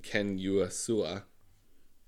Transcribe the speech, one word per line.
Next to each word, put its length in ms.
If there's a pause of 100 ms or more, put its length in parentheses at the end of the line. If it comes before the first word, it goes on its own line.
Ken 360
Uesua. 840 (840)